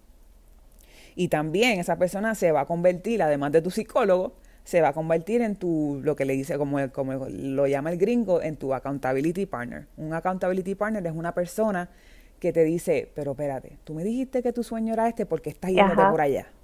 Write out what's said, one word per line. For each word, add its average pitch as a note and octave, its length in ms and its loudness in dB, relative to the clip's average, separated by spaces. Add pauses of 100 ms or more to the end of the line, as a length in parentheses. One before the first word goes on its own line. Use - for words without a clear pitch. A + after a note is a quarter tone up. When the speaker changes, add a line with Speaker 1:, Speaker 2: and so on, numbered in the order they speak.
(1160)
Speaker 1:
Y F3 140 0
también F3 500 2
esa E3+ 180 -2
persona G3 380 0
se F3 160 2
va D3 100 4
a C#3+ 40 0
convertir, F3 580 0
además D3 280 2
de D#3+ 100 6
tu F3 100 -4
psicólogo, G3+ 600 0 (300)
se F3 180 2
va D3+ 80 6
a C#3+ 40 0
convertir E3 480 0
en G#3+ 140 -2
tu, D3+ 480 0
lo D3 120 2
que C#3 100 -2
le C3+ 80 0
dice, C3+ 240 -2
como, C#3+ 200 -2 (140)
como C3+ 220 -4 (160)
lo C#3 380 0
llama C#3 240 0
el F3+ 60 -4
gringo, G3+ 440 2
en D#3 160 -4
tu C3 160 -4
accountability C#3 720 -2
partner. B2 420 -10 (100)
Un D#3 160 -8
accountability F#3 640 -2
partner G#3 300 -2
es E3 80 -4
una E3 200 -4
persona F3+ 560 -2 (500)
que F3 120 0
te E3 120 4
dice, D#3+ 520 0
"Pero C#3+ 160 -4
espérate, C3+ 520 -6
tú D#3+ 100 -12
me D#3+ 100 -6
dijiste B3 400 -2
que B3 80 0
tu A#3+ 120 -4
sueño A3+ 300 -4
era A3+ 140 2
este, A#3 180 -2
¿por D#3+ 160 -4
qué D3+ 100 -8
estás F3+ 200 -4
yéndote F#3+ 300 6
Speaker 2:
Ajá. G3 100 6
Speaker 1:
por D#3+ 100 0
allá? C3 260 0 (160)